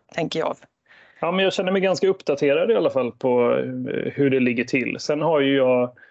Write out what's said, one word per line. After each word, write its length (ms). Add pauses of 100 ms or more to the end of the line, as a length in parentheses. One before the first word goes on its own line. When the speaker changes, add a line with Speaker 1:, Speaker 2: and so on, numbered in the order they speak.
(140)
Speaker 1:
tänker 240
jag. 180 (640)
Speaker 2:
Ja, 120
men 120
jag 80
känner 200
mig 80
ganska 280
uppdaterad 640
i 40
alla 160
fall 220
på, 460
eh, 540
hur 180
det 100
ligger 240
till. 340
Sen 240
har 180
ju 160
jag, 360 (180)